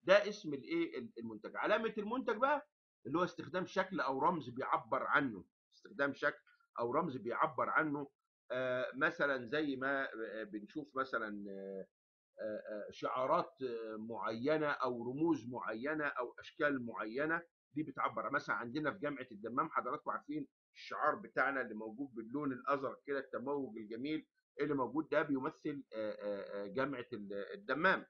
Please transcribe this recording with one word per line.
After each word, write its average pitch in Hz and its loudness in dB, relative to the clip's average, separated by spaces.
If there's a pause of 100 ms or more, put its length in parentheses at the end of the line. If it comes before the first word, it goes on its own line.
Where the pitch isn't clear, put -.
ده 202 10
اسم 175 -4
الإيه؟ 156 0
ال-، 113 -10
المنتج. 107 -8
علامة 208 2
المنتج 220 0
بقى 277 2 (380)
اللي 139 0
هو 180 6
استخدام 170 -2
شكل 190 0
أو 135 0
رمز 151 2
بيعبر 123 0
عنه، 120 2 (300)
استخدام 135 0
شكل 147 0 (400)
أو 120 0
رمز 147 2
بيعبر 117 2
عنه، 147 2 (420)
آه، 127 0
مثلًا 139 2
زي 143 0
ما، 135 0
آه، 110 -6
بنشوف 104 -8
مثلًا، 110 -2
آه، 98 -8 (520)
آه، 107 -4
آه، 104 -6
شعارات، 135 0
آه، 113 -4
معينة 117 0
أو 127 -2
رموز 139 2
معينة 123 -2
أو 123 -2
أشكال 143 0
معينة، 117 0 (320)
دي 151 -2
بتعبر. 120 -2
مثلًا 139 0
عندنا 120 0
في 95 -10
جامعة 131 -4
الدمام، 113 -2
حضراتكم 127 -2
عارفين 143 -4 (280)
الشعار 127 2
بتاعنا 131 2
اللي 110 -2
موجود 110 -6
باللون 127 -2
الأزرق 131 0
كده 139 0
التموج 127 -4
الجميل 117 -4 (340)
اللي 147 2
موجود 139 0
ده 147 6
بيمثل، 143 -2 (100)
آه، 107 -2
آه، 101 -4
آه، 101 -6
جامعة 127 -2
ال-، 101 -6
الدمام. 135 2